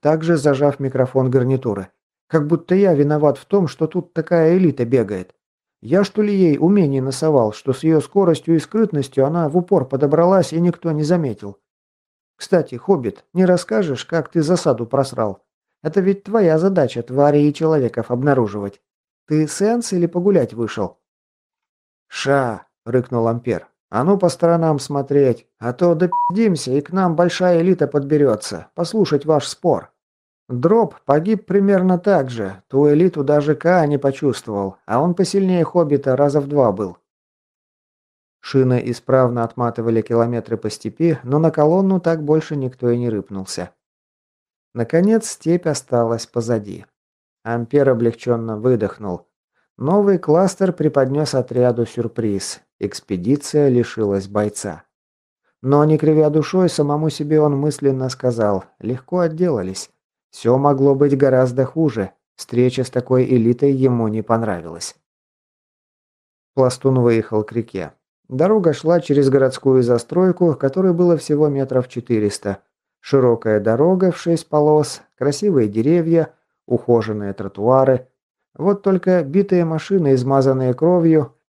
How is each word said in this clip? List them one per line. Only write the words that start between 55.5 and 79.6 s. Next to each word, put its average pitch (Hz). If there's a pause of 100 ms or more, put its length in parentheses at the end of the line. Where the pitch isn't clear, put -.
Но, 143
не 156
кривя 151
душой, 165
самому 147
себе 151
он 147
мысленно 139
сказал: 110 (120)
"Легко 127
отделались. 156 (400)
Все 120
могло 139
быть 139
гораздо 131
хуже. 127 (240)
Встреча 123
с -
такой 127
элитой 123
ему 127
не 107
понравилась". 92 (1600)
Пластун 131
выехал 113
к -
реке. 104 (340)
Дорога 170
шла 165
через 143
городскую 131
застройку, 170
которой 180
было 170
всего 147
метров 131
четыреста. 107 (420)
Широкая 117
дорога 165
в 165
шесть 170
полос, 151 (140)
красивые 139
деревья, 160 (320)
ухоженные 107
тротуары. 127 (480)
Вот 196
только 185
битые 180